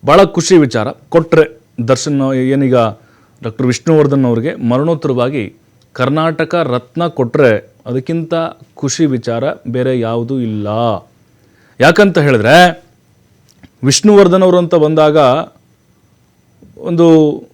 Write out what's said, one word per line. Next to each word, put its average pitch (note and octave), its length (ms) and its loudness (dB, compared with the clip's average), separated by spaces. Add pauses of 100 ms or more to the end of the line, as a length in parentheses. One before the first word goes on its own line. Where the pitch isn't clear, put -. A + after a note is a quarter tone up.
ಭಾಳ F3 180 4
ಖುಷಿ F3 340 0
ವಿಚಾರ. A#2+ 300 0 (200)
ಕೊಟ್ರೆ E3 520 0 (280)
ದರ್ಶನ್, C3+ 460 -2
ಏನೀಗ C3 420 0 (640)
ಡಾಕ್ಟರ್ A#2 240 -6
ವಿಷ್ಣುವರ್ಧನ್ C#3 580 0
ಅವ್ರಿಗೆ A#2 300 -2
ಮರಣೋತ್ತರವಾಗಿ C3 1000 -4 (360)
ಕರ್ನಾಟಕ D#3 640 -4
ರತ್ನ D#3+ 520 -4
ಕೊಟ್ರೆ B2 640 -2 (140)
ಅದಕ್ಕಿಂತ D#3+ 480 -6 (400)
ಖುಷಿ D3 320 -4
ವಿಚಾರ A#2+ 380 -4 (240)
ಬೇರೆ B2+ 320 -2
ಯಾವುದೂ A#2 400 -4
ಇಲ್ಲ. G#2+ 280 -6 (1120)
ಯಾಕಂತ F3 380 4
ಹೇಳಿದ್ರೆ D3 640 2 (1040)
ವಿಷ್ಣುವರ್ಧನ್ F#3+ 580 4
ಅವರು F3+ 160 2
ಅಂತ F3 160 -2
ಬಂದಾಗ D#3 420 2 (1600)
ಒಂದು D#3+ 640 2 (120)